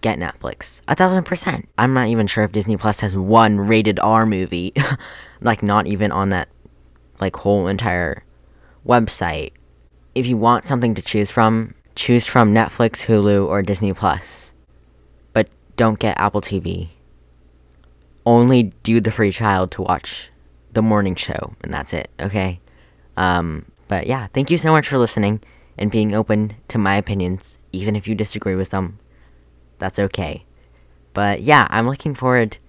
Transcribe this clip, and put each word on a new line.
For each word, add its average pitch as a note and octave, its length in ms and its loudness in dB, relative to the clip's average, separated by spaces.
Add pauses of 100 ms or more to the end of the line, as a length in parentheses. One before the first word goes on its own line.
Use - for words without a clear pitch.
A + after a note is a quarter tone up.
get A2 180 -4
Netflix. - 680 -12
A D#3 80 0
thousand F#3 280 2
percent. - 440 -4 (120)
I'm B2+ 160 2
not B2 140 0
even A2+ 180 0
sure A2 160 0
if G2+ 80 -2
Disney G#2+ 260 -2
Plus G#2+ 220 -2
has G2 180 -2
one G#2+ 400 4
rated G#2 420 2
R A2 260 4
movie. F#2 520 -2
<laughs> C#3 60 0 (600)
Like, A#2 200 0
not G#2 240 2
even G2 240 -2
on F#2+ 180 -2
that, F#2 200 -2 (720)
like, F#2+ 160 -4
whole G2 300 0
entire F2+ 580 -2 (640)
website. G#2 680 0 (600)
If B2 140 -2
you B2 100 0
want A#2 300 2
something A#2+ 260 0
to G#2+ 80 -6
choose G#2 300 -2
from, A2+ 420 2 (220)
choose A#2+ 320 0
from A2 260 4
Netflix, A2+ 520 0
Hulu, G2+ 420 2
or G2 160 -2
Disney G2 280 -2
Plus. - 600 -4 (840)
But A2 160 0 (280)
don't A2 200 2
get G#2+ 220 -2
Apple G2+ 220 0
T G2 180 -6
V. F2 320 -8 (1300)
Only A#2+ 480 6 (120)
do A2+ 180 4
the A2 80 0
free G#2+ 220 0
trial F#2+ 380 0
to - 120 -10
watch - 480 -6 (440)
the A2 100 2
morning G#2 320 2
show, - 480 -8
and - 100 -8
that's - 180 -8
it, - 280 -8
okay? F#3+ 400 -4 (580)
Um, F2 480 0 (220)
but F#2 180 -4
yeah, B2 300 -4
thank C#3 160 0
you E3+ 80 0
so D#3+ 120 2
much D#3 160 4
for C3+ 120 0
listening G#2+ 420 0 (340)
and G#2 140 -4
being G#2+ 240 0
open G#2+ 400 0 (140)
to - 100 -6
my G2 200 0
opinions, F#2+ 600 -4 (140)
even G2+ 240 -4
if G2+ 120 -6
you A2 60 -2
disagree G#2 400 -4
with F#2+ 160 -4
them. F#2+ 300 -6 (800)
That's F#2 180 -8
okay. F#2+ 480 -4 (680)
But G2+ 280 -2
yeah, C3 300 6
I'm A2+ 160 0
looking C#3 260 -4
forward B2+ 440 0 (120)